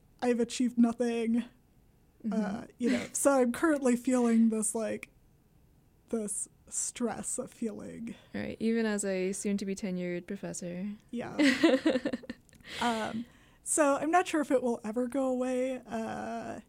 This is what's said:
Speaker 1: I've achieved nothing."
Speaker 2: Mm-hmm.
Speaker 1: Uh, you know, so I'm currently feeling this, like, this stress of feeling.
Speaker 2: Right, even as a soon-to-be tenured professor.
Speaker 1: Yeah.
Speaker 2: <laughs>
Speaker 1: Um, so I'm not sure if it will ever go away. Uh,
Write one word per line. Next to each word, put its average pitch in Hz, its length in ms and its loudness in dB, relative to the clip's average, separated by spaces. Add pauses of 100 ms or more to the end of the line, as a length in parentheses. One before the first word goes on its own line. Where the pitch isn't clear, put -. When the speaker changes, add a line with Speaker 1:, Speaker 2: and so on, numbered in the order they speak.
(200)
Speaker 1:
I've 240 200 4
achieved 240 360 0
nothing." 233 680 2 (840)
Speaker 2:
Mm-hmm. 208 60 -2 (120)
Speaker 1:
Uh, 196 180 -4 (140)
you 240 140 0
know, 247 140 0 (100)
so - 160 4 (100)
I'm 240 120 2
currently 277 440 2
feeling 233 540 4
this, 214 240 -2
like, 214 340 -4 (1000)
this 214 360 -4 (240)
stress - 680 -4
of - 120 -8
feeling. 214 640 -8 (200)
Speaker 2:
Right, - 260 -6
even 226 240 2
as 208 180 0
a 190 300 -2
soon-to-be 202 420 -2
tenured 180 520 -4
professor. 180 600 -8 (240)
Speaker 1:
Yeah. 233 260 -8
Speaker 2:
<laughs> 269 420 6 (1040)
Speaker 1:
Um, 226 420 -2 (400)
so 285 320 4
I'm 294 140 -2
not 359 160 4
sure 311 160 2
if - 80 -4
it 269 120 4
will 233 220 0
ever 233 240 -2
go 269 160 0
away. 254 560 -2 (100)
Uh, 220 800 -6